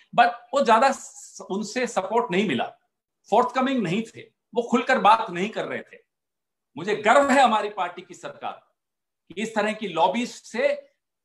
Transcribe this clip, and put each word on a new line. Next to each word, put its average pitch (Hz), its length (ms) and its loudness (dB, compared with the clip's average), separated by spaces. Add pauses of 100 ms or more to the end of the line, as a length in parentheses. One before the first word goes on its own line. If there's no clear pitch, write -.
(160)
but 247 120 6
वो - 360 -2
ज्यादा 240 280 6
स-, - 580 -14
उनसे 214 360 -4
support 208 440 -2
नहीं 190 180 0
मिला, 120 180 -2 (640)
Forthcoming 247 520 2
नहीं 190 200 -2
थे, - 180 -16 (340)
वो 233 80 -2
खुलकर 254 360 0
बात 208 320 4
नहीं 175 180 -4
कर 190 160 -6
रहे 127 180 -8
थे। - 160 -20 (760)
मुझे 190 200 -2
गर्व 277 340 4
है 277 120 6
हमारी 214 280 2
पार्टी 180 320 -8
की 180 120 -20
सरकार - 580 -14 (560)
कि 190 140 -8
इस 220 120 -6
तरह 214 180 -2
की 208 160 -8
लॉबीज 185 420 -2
से - 580 -6 (360)